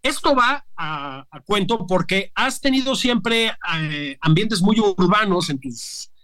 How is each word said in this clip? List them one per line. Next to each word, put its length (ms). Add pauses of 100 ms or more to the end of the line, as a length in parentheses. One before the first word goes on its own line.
Esto 320
va 300 (120)
a, 540
a 100
cuento 460
porque 480
has 260
tenido 340
siempre, 580 (280)
eh, 400
ambientes 400
muy 180
urbanos 720
en 100
tus 520 (140)